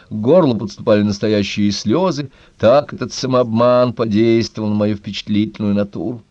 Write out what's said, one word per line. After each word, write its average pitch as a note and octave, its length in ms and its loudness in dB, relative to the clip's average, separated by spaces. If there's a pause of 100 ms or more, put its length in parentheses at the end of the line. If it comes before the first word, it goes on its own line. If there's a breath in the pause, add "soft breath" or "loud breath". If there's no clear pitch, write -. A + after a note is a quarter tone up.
к - 40 -12
горлу B2+ 440 2
подступали G#2 460 0
настоящие G#2 680 0
слезы, C#3 600 -2 (280 soft breath)
так C3 360 2
этот A#2+ 180 -8
самообман B2 800 2
подействовал A2+ 800 0
на G#2 40 -2
мою G#2 220 0
впечатлительную G#2 800 -4
натуру. G2+ 560 -6